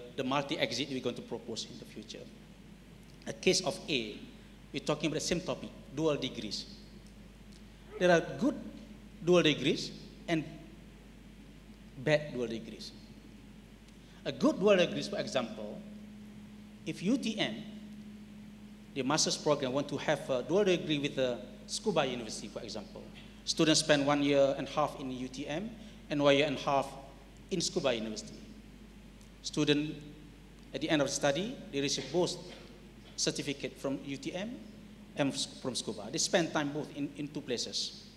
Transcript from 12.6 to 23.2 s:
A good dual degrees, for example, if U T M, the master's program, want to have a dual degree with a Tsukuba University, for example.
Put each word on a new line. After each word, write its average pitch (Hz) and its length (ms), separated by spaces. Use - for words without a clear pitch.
A 147 80
good 262 260
dual 202 180
degrees, 151 300
for - 120
example, 110 640
if 156 160
U 233 160
T 220 200
M, 127 160
the 135 80
master's 151 340
program, 135 360
want 139 160
to - 100
have - 320
a 127 120
dual 185 220
degree 156 340
with 143 200
a 123 200
Tsukuba 156 420
University, 117 380
for - 120
example. 110 440